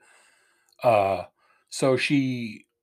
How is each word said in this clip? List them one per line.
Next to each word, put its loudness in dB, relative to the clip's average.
Uh, 2
so 0
she -2